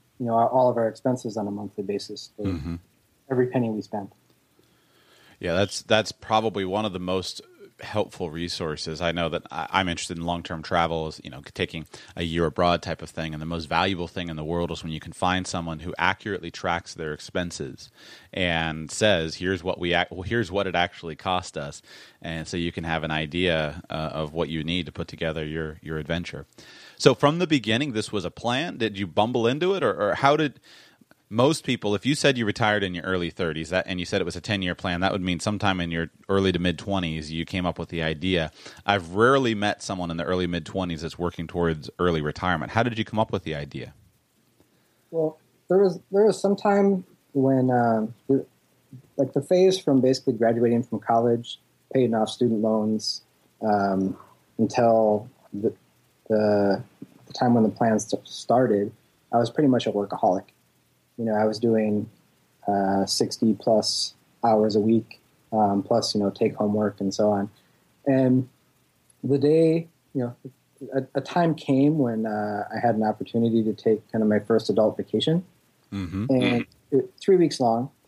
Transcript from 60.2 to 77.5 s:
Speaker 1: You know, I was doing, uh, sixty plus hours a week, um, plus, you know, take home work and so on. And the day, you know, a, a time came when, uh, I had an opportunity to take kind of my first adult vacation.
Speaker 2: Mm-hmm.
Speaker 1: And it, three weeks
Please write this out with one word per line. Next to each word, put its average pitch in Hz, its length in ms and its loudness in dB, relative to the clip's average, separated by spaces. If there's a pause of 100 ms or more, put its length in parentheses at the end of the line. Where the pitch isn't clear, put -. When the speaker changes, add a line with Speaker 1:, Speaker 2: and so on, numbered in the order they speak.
Speaker 1:
You 113 80 -4
know, 110 100 0
I 107 100 2
was 107 140 0
doing, 107 500 2 (580)
uh, 98 380 2
sixty - 480 0
plus - 600 0 (280)
hours 110 320 4
a 110 40 4
week, 110 420 0 (300)
um, 101 320 2
plus, 113 320 0
you 104 60 2
know, 98 100 0
take 107 240 0
home 104 180 0
work 104 260 -2
and 98 140 -2
so 107 160 2
on. 104 220 0 (560)
And 127 420 4 (720)
the 135 140 2
day, 160 500 4 (280)
you 131 60 0
know, 123 140 -4 (560)
a, 131 120 -2 (160)
a - 20 -4
time 170 320 0
came 147 460 2
when, 113 260 0
uh, 104 500 -4
I 107 40 -4
had 117 160 2
an 110 80 0
opportunity 113 600 0
to 107 100 0
take 110 380 0
kind 113 120 2
of 107 40 4
my 104 120 4
first 110 320 2
adult 107 260 2
vacation. 160 480 0 (480)
Speaker 2:
Mm-hmm. 98 380 -4
Speaker 1:
And 120 340 2 (240)
it, 131 320 0
three 190 160 6
weeks 165 220 4